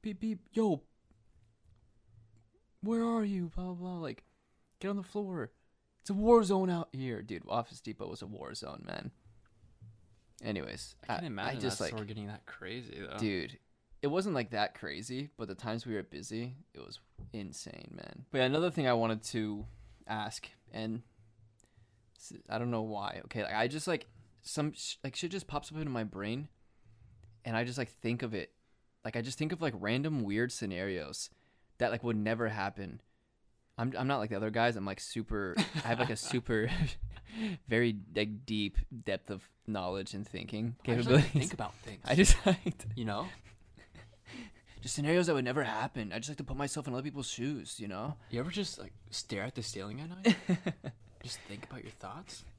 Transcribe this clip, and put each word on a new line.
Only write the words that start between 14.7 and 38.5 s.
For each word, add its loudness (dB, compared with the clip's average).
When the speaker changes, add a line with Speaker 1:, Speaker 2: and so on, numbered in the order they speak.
Speaker 1:
crazy, -6
but -6
the -6
times -4
we -2
were -2
busy, -8
it -16
was -14
insane, -10
man. -14
But 0
yeah, 6
another 4
thing 2
I 6
wanted 4
to -2
ask, -6
and -4
s-, -14
I -2
don't -2
know 0
why. -4
Okay, -4
like, -4
I 4
just, -4
like, 0
some -2
sh-, -8
like, -6
shit -4
just -6
pops -6
up -8
into -2
my 0
brain, -4
and 0
I 2
just, -4
like, -2
think -2
of -4
it. -4
Like, -4
I 0
just -6
think 0
of, -4
like, 0
random 2
weird 2
scenarios -4
that, 4
like, -2
would 2
never 2
happen. -4
I'm, 0
I'm 0
not 2
like -2
the 0
other 0
guys. 4
I'm, -4
like, -4
super, -4
I -2
have, 2
like, 2
a 0
Speaker 2:
<laughs> -
Speaker 1:
super, 0
<laughs> -6
very, 4
like, 0
deep 0